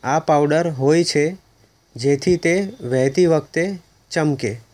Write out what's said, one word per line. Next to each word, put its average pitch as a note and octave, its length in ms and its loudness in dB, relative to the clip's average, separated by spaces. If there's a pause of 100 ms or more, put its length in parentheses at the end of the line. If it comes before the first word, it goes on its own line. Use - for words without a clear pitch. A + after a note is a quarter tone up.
આ D3 100 0
પાવડર D#3 520 2
હોય D3 340 2
છે, D#3+ 320 -2 (600)
જેથી C#3+ 400 2
તે F3+ 320 0 (120)
વહેતી C3+ 460 2
વખતે E3 520 -2 (320)
ચમકે. C#3 460 -2 (160)